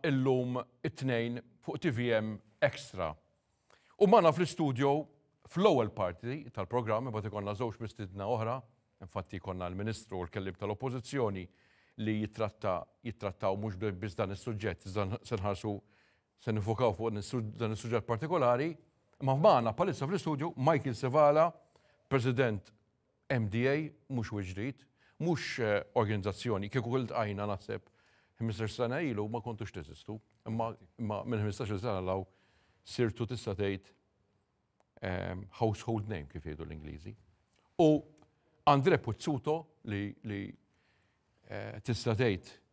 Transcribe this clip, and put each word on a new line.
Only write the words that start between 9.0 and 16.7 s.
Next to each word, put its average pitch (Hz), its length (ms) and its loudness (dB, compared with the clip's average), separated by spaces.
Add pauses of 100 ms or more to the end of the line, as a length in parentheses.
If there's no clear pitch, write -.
infatti 95 380 -10
jkollna 92 320 -6
l-Ministru 101 480 -6
u 87 80 -4
l-kelliem 95 320 -6
tal-Oppożizzjoni 107 840 -4 (600)
li 107 160 2
jitratta-, 104 560 -2 (340)
jittrattaw 98 480 -2
mhux 101 220 -6 (180)
biss 104 240 -6
dan 98 140 -2
is-suġġett, 107 500 -4
iżda 98 220 -2 (100)
se 107 220 -4
nħarsu, 101 340 -2 (640)
se 113 160 -2
nifokaw 107 400 2